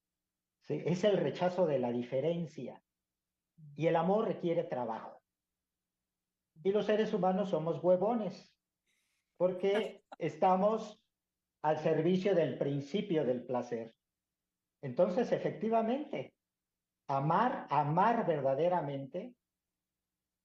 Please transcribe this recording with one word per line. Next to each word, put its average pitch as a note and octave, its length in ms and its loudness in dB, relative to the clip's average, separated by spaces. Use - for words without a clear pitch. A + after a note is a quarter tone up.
¿sí? D3 180 -4
Es F3 180 0
el G3+ 140 4
rechazo F3 500 0
de C#3 120 2
la B2 120 -2
diferencia. C#3 920 -4
Y D#3 120 0
el E3 80 4
amor F#3+ 320 2
requiere E3+ 360 0
trabajo. A2+ 580 -6
Y F#3+ 80 2
los G3+ 160 2
seres G#3+ 260 2
humanos F#3+ 360 2
somos D#3 340 -2
huevones, F#3 680 0
porque F#3+ 720 0
<laughs> - 80 -18
estamos F#3 800 0
al D#3 160 2
servicio F3+ 540 2
del D3 240 2
principio C#3+ 640 -2
del A#2+ 220 -2
placer. A#2+ 500 -6
Entonces, F3+ 500 0
efectivamente, A3 1000 -2
amar, D#3+ 600 0
amar F3 560 2
verdaderamente, D3+ 1080 -2